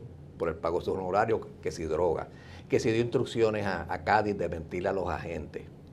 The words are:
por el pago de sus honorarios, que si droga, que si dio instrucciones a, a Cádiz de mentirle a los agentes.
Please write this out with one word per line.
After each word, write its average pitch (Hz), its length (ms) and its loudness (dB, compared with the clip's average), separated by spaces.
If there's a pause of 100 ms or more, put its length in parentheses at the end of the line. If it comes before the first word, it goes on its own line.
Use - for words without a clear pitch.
(380)
por 82 120 0
el 80 60 -2
pago 85 240 0
de - 60 -4
sus 92 80 0
honorarios, 95 480 2 (200)
que 85 100 -2
si 82 140 -4
droga, 78 420 2 (400)
que 123 140 4
si 123 100 4
dio 113 100 6
instrucciones 113 640 2
a, 85 260 -2
a 85 120 -4
Cádiz 104 340 4
de 85 120 0
mentirle 82 400 -2
a 95 40 2
los 90 140 0
agentes. 80 560 -6 (300)